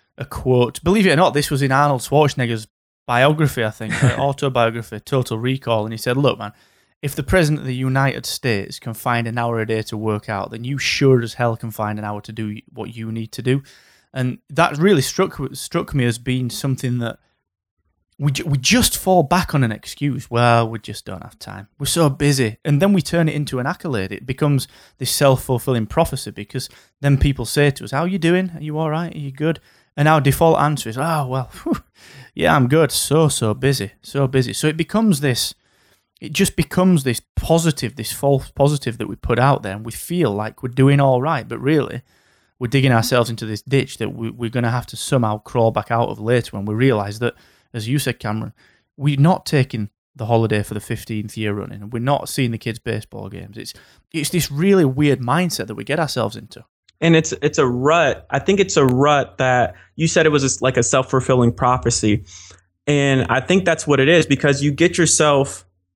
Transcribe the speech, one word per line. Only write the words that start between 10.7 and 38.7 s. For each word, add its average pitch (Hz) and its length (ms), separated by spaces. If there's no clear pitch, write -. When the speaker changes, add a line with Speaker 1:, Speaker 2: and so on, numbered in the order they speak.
Speaker 1:
sure 131 440
as 110 120
hell 117 220
can 113 140
find 107 280
an 107 60
hour 104 180
to 113 100
do 107 240
what 117 240
you 113 160
need 113 200
to 120 100
do." 135 200
And 127 260
that 147 300
really 170 240
struck, - 360
struck - 420
me 127 120
as 117 120
being 127 300
something 127 500
that 117 200
we 143 140
ju-, - 140
we 139 100
just - 400
fall 185 260
back 175 320
on 143 80
an 113 80
excuse. - 600
"Well, 117 380
we 113 120
just - 240
don't 95 180
have - 160
time. 98 300
We're 143 80
so 165 220
busy." 135 560
And 143 180
then 202 100
we 185 100
turn 170 260
it - 80
into 135 240
an 123 60
accolade. 123 440
It 104 160
becomes 139 400
this 127 120
self-fulfilling 127 760
prophecy, - 460
because - 360
then 139 160
people 135 260
say 143 260
to 127 140
us, - 80
"How 135 80
are 175 80
you 190 100
doing? 175 380
Are 147 60
you 151 160
all 160 120
right? 165 240
Are - 40
you 143 120
good?" 151 300
And 147 100
our 156 120
default 143 380
answer 147 300
is, 113 100
"Oh, 151 280
well, 127 300
<laughs> - 60
whew, - 200
yeah, 160 220
I'm 123 120
good. 147 220
So, 156 380
so 110 260
busy, 127 380
so 139 240
busy." 127 280
So - 120
it 156 100
becomes 185 440
this, 135 340
it - 120
just 190 240
becomes 180 480
this 123 160
positive, 165 600
this - 160
false 139 380
positive 139 460